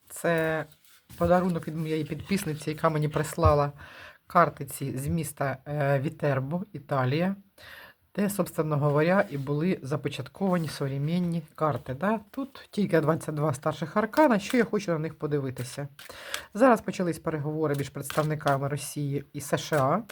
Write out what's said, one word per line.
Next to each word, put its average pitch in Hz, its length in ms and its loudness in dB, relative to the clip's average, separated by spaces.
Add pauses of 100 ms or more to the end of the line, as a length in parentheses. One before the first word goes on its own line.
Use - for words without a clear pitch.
Це 160 560 0 (540)
подарунок 175 500 4
від 156 80 -6
моєї 156 280 -2
підписниці, 156 680 -4
яка 156 200 0
мені 151 180 2
прислала 151 640 2 (540)
картиці 139 720 0
з 139 80 -4
міста, 151 500 -2 (100)
е, 143 340 2
Вітербо, 147 640 0 (100)
Італія, 147 640 0 (800)
де, 196 160 2
собственно 156 480 0
говоря, 151 520 4
і 143 80 -6
були 147 440 0
започатковані 147 840 -2
современні 156 760 -2 (120)
карти, 131 400 -2
да? 208 260 0 (100)
Тут - 400 -12
тільки 170 300 2
двадцять 151 340 0
два 151 200 0
старших - 420 -4
аркана, 220 420 4
що 202 180 -2
я 226 80 6
хочу 208 280 -2
на 156 60 2
них 156 200 -6
подивитися. 139 680 -4 (680)
Зараз 220 260 6
почались 180 380 -2
переговори 151 560 -2
між 139 140 -2
представниками 143 800 0
Росії 143 640 -4
і 147 80 -10
С - 180 -2
Ш - 180 -2
А. 147 360 2